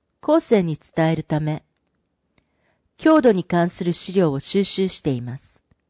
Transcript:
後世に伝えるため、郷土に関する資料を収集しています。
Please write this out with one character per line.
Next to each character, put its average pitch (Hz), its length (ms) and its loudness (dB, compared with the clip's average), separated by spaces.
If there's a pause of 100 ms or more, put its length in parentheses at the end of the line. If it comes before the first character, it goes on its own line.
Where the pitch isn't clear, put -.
(200)
後 311 200 2
世 208 220 2
に 160 160 -4
伝 - 320 -2
え 165 60 0
る 156 60 -8
た 151 180 -2
め、 151 240 -6 (1300)
郷 311 220 4
土 233 120 6
に 185 120 0
関 175 240 0
す - 160 -8
る 175 80 0
資 - 220 -8
料 175 180 2
を 139 80 -4
収 196 240 -2
集 190 240 -2
し - 120 -10
て 156 100 -2
い 127 100 -2
ま 123 180 -12
す。 - 240 -20 (280)